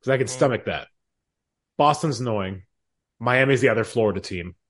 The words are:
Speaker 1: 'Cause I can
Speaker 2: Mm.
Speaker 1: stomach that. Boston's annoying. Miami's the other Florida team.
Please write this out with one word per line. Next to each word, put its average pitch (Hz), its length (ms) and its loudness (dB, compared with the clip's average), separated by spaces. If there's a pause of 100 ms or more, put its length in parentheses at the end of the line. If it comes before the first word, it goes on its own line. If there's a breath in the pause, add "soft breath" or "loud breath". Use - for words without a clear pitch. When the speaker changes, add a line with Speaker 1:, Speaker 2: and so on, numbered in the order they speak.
Speaker 1:
'Cause 131 80 -2
I 131 80 2
can 120 80 0
Speaker 2:
Mm. - 40 -8
Speaker 1:
stomach 127 360 0
that. 76 220 -6 (880)
Boston's 147 440 2
annoying. 101 440 -4 (540)
Miami's 127 440 2
the 131 80 6
other 110 140 0
Florida 104 360 0
team. 90 340 -12 (160)